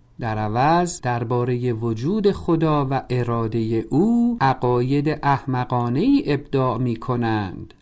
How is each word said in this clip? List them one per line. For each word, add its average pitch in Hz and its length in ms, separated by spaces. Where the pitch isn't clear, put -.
در 110 180
عوض 139 640
درباره 123 720
وجود 123 580
خدا 151 580
و 135 200
اراده 113 800
او 233 520
عقاید 135 840
احمقانه‌ای 131 1000
ابداع 135 520
می‌کنند. 117 1040